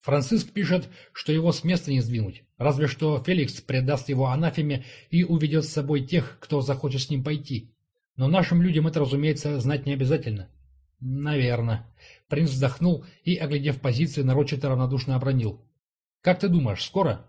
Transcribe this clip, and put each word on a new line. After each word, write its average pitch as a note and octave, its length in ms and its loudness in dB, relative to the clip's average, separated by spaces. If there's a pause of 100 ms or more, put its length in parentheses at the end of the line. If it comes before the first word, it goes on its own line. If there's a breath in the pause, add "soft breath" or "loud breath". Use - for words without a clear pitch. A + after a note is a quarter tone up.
«Франциск C#3+ 520 0
пишет, F3+ 340 0 (240 loud breath)
что - 220 -4
его D#3+ 180 2
с - 140 -2
места E3+ 260 0
не C3+ 80 2
сдвинуть, A2+ 440 -2 (140)
разве C#3+ 300 2
что D3+ 340 0
Феликс F3 380 -2
предаст C3 480 -2
его C3+ 200 0
анафеме D3 580 -2 (240 loud breath)
и F3 160 2
уведет D#3 400 0
с - 40 -8
собой C#3+ 360 -2
тех, - 340 -2
кто C#3+ 220 -2
захочет C3 400 -2
с - 80 -8
ним C3+ 140 -2
пойти. C#3+ 520 -6 (400)
Но C3 120 0
нашим E3+ 340 4
людям D#3+ 260 4
это, D#3+ 140 0
разумеется, D3 580 0
знать C#3 260 0
не C#3+ 80 0
обязательно». B2+ 560 -2 (520)
«Наверно». B2+ 840 0 (440 loud breath)
Принц D3 200 0
вздохнул C3+ 560 0 (180 loud breath)
и, F3 120 0
оглядев D3 460 -2
позиции, C#3+ 400 0
нарочито C#3 480 0
равнодушно B2+ 460 0
обронил: B2+ 500 -2 (560)
«Как F3+ 180 2
ты G3+ 80 0
думаешь, C3+ 360 2
скоро?» E3 460 0